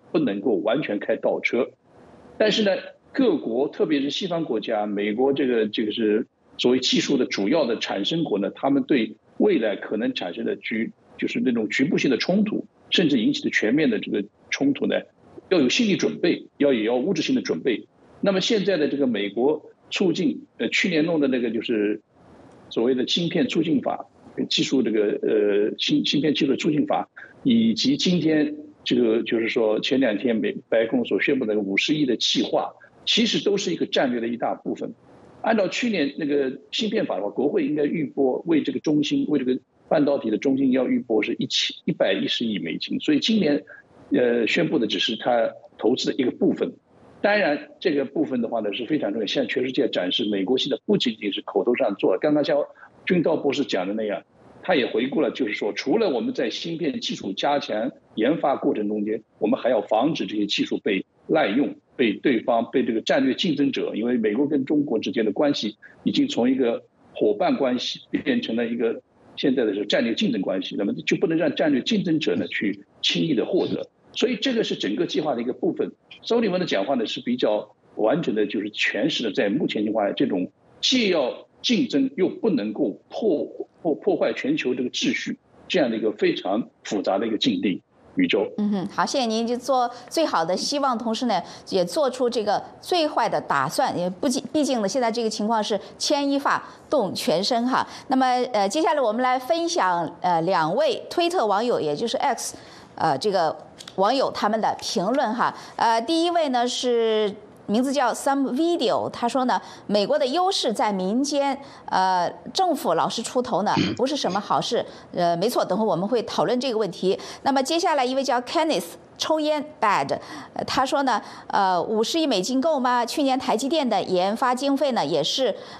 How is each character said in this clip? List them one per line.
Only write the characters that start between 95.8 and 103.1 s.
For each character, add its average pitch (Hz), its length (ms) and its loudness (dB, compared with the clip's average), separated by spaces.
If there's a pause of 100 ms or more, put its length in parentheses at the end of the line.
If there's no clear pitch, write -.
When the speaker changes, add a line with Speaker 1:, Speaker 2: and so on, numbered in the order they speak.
Speaker 2:
牵 285 340 0
一 277 80 2
发 240 240 0 (260)
动 202 240 0
全 170 300 0
身 233 240 0
哈。 254 180 2 (220)
那 254 80 0
么， 262 100 4 (280)
呃， 208 160 2
接 311 120 0
下 330 120 2
来 294 80 2
我 226 100 2
们 233 100 -2
来 254 160 2
分 339 300 0
享， 175 420 0 (120)
呃， 170 220 2
两 170 300 2
位 277 360 0
推 339 200 2
特 339 160 0
网 202 180 2
友， 233 180 0
也 147 120 0
就 214 140 -2
是 - 80 -4
X， - 420 -2 (380)
呃， 147 220 0